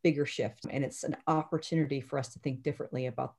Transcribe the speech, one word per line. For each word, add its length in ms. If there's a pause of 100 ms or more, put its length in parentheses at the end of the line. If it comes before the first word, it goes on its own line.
bigger 200
shift, 460
and 140
it's 180
an 140 (100)
opportunity 760
for 200
us 140
to 40
think 240
differently 440
about 320